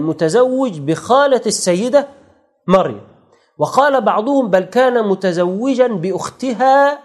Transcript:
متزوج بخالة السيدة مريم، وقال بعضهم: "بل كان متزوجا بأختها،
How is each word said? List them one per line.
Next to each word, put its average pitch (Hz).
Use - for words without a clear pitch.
متزوج 202
بخالة 247
السيدة 220
مريم، 160
وقال 262
بعضهم: 214
"بل 185
كان 240
متزوجا 190
بأختها، 247